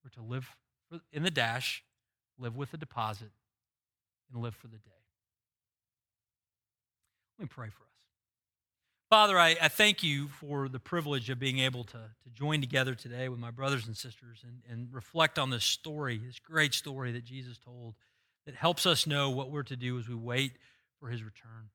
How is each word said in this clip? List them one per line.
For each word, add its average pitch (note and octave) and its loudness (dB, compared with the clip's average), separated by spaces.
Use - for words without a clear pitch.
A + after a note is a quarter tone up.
We're C3 -20
to A2+ -12
live B2+ -6
in D3+ -2
the F#3 4
dash, B2 0
live A#2+ -6
with C3+ -8
a - -12
deposit, A2 -6
and A#2 -8
live A#2 -6
for - -20
the A2+ -20
day. G#2+ -20
Let G#3 -12
me C#3 -10
pray A#2+ -12
for - -20
us. - -20
Father, G#3 10
I, E3 8
I D#3+ 8
thank G#3 6
you D3 0
for C#3 -4
the C3 -8
privilege D3 -2
of C3 -4
being C3 0
able B2+ 0
to, A#2 -18
to A2 -20
join D3 0
together C3 0
today B2 -8
with B2 -8
my A#2 -10
brothers C3 -2
and A2 -8
sisters A#2+ -16
and, B2 -20
and A#2 -8
reflect D3+ 2
on C3+ 0
this A#2 0
story, D3 -2
this A#2+ -10
great D#3 2
story C3 -4
that A#2+ -8
Jesus B2 -14
told A#2+ -16
that C#3 -14
helps - 2
us E3+ 4
know C#3+ 2
what C3 -2
we're C#3+ -4
to C3+ -10
do B2 -4
as A2+ -8
we B2 -8
wait A#2+ -2
for C3 -12
his A#2 -8
return. A2+ -18